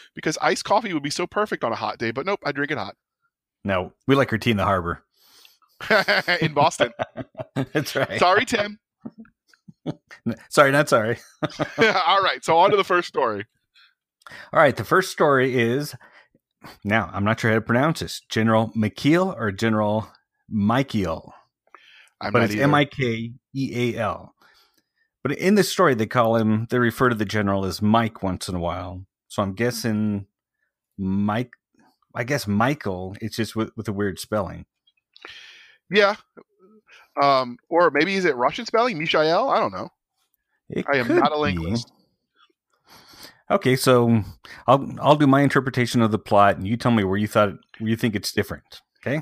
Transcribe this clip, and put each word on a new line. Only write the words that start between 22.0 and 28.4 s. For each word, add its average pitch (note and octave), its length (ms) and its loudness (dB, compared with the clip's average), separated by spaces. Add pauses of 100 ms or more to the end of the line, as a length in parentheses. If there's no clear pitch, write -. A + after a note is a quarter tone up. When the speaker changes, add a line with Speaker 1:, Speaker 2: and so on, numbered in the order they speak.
Speaker 1:
I'm G2+ 120 -8
Speaker 2:
But A#2+ 60 4
Speaker 1:
not A2+ 60 4
Speaker 2:
it's G#2 100 -2
Speaker 1:
either. A2+ 80 0
Speaker 2:
M C#3+ 120 4
I C#3+ 100 2
K A#2 480 -6 (200)
E B2 420 -4
A - 40 -6
L. G2 340 -6 (880)
But C#3 140 -2
in F#3+ 180 2
this G3 160 4
story, E3+ 240 4
they A2 100 0
call A2+ 320 2
him, A2 320 0
they B2+ 100 2
refer A#2+ 300 2
to A#2+ 60 0
the G#2+ 100 -2
general G2 400 0
as F2+ 160 -6
Mike A2 420 2
once F#2 260 -4